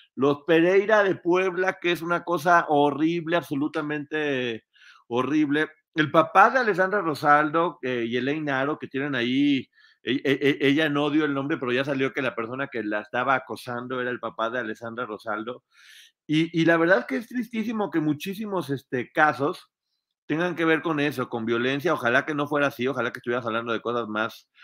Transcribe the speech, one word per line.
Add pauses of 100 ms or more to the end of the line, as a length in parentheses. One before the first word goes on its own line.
(160)
los
Pereira
de
Puebla,
que
es
una
cosa
horrible,
absolutamente (420)
horrible, (260)
el
papá
de
Alessandra
Rosaldo,
eh,
y
Elaine
Aro,
que
tienen
ahí, (340)
e-,
e-,
e-, (100)
ella
no
dio
el
nombre,
pero
ya
salió
que
la
persona
que
la
estaba
acosando
era
el
papá
de
Alessandra
Rosaldo, (600)
y,
y
la
verdad
que
es
tristísimo
que
muchísimos,
este,
casos (560)
tengan
que
ver
con
eso,
con
violencia.
Ojalá
que
no
fuera
así,
ojalá
que
estuvieras
hablando
de
cosas
más (160)